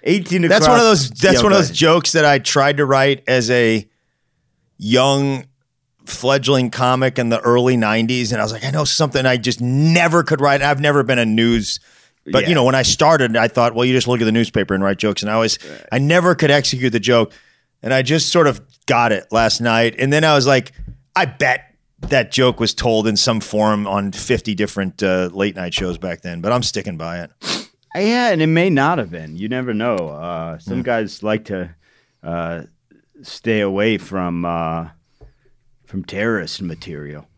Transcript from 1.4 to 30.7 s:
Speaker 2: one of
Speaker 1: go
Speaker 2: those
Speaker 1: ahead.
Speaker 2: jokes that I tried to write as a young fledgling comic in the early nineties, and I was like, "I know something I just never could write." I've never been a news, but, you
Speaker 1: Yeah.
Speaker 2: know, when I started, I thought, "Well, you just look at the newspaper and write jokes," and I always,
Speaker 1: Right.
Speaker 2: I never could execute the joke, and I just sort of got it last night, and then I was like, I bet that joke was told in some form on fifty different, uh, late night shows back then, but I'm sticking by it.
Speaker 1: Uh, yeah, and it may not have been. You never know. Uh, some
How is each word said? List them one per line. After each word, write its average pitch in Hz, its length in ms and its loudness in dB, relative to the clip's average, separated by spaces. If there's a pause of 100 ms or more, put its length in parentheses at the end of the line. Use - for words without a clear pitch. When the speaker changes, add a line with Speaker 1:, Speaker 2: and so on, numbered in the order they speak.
Speaker 2:
one 208 80 4
of 190 60 6
Speaker 1:
go - 0 -
Speaker 2:
those 170 100 4
Speaker 1:
ahead. - 80 -8
Speaker 2:
jokes 165 380 2
that 160 100 4
I 143 160 4
tried 143 380 0
to 147 80 0
write 135 420 2
as 123 240 0
a 113 340 2 (960)
young 135 640 0 (600)
fledgling 131 640 0
comic 127 500 0
in 120 80 -2
the 117 140 0
early 123 340 2
nineties, 113 560 0
and 113 80 -2
I 107 60 0
was 107 80 -6
like, 113 100 -10
"I 135 80 -4
know 151 140 -2
something 139 400 -2
I 127 100 4
just 120 240 -2
never 160 640 2
could 156 160 -2
write." 139 220 2
I've 143 180 0
never 143 240 2
been 123 160 0
a 117 60 2
news, 113 560 0 (440)
but, - 180 0
you 165 60 -2
Speaker 1:
Yeah. 175 60 4
Speaker 2:
know, 131 80 4
when 131 120 4
I 131 80 2
started, 139 520 2
I 113 140 2
thought, 117 260 0
"Well, 120 80 2
you 127 100 2
just 123 140 2
look 120 140 0
at 113 40 2
the 110 60 2
newspaper 107 420 0
and 95 80 0
write 98 160 0
jokes," 104 240 -2
and 104 80 -6
I 107 40 -2
always, 113 260 0 (100)
Speaker 1:
Right. - 220 -18
Speaker 2:
I 120 60 0
never 170 360 2
could 151 160 2
execute 131 440 0
the 117 80 2
joke, 117 320 2 (500)
and 123 100 -2
I 131 100 2
just 147 260 0
sort 165 180 4
of 127 140 -2 (240)
got 117 260 2
it 98 200 -2
last 110 280 2
night, 117 400 0
and 135 140 0
then 156 100 2
I 156 120 4
was 131 120 2
like, 131 240 2 (420)
I 160 120 0
bet 135 420 -4 (340)
that 127 300 -2
joke 127 280 2
was 113 140 -2
told 110 340 0
in 104 100 0
some 113 240 0
form 107 460 0
on 98 240 -2
fifty 107 440 -4
different, 98 480 -4
uh, 92 300 0
late 98 220 -2
night 87 180 -8
shows 90 240 -4
back 87 240 -10
then, 85 200 -10
but 101 100 -2
I'm 123 120 0
sticking 95 340 -6
by 85 240 -10
it. 82 100 -16 (120)
Speaker 1:
Uh, - 560 -10
yeah, 233 300 0
and 170 120 0
it 156 60 2
may 170 220 2
not 156 300 2
have 98 120 -8
been. 80 240 -14
You 104 140 -8
never 127 240 -4
know. 110 220 -2
Uh, 82 640 -8
some 110 180 -8